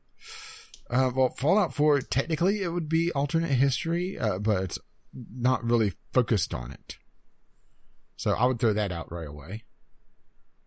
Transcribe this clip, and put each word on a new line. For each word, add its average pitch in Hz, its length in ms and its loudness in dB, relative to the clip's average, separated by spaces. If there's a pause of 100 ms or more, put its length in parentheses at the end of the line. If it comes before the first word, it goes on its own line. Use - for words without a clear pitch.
(880)
Uh, 131 260 2
well, 127 160 4
Fallout 175 440 2
four, 147 260 4
technically 170 600 0
it 180 60 -2
would 165 200 -2
be 165 240 2
alternate 151 400 0
history, 165 680 0
uh, 98 200 0
but 104 240 2
it's 92 160 -4 (340)
not 123 520 -2
really 113 300 2 (180)
focused 117 420 2
on 60 160 -4
it. - 280 -14 (1160)
So - 180 0
I 110 120 0
would 127 160 0
throw 113 140 4
that 101 180 -2
out 85 180 -6
right 85 160 -6
away. 73 380 -10 (1040)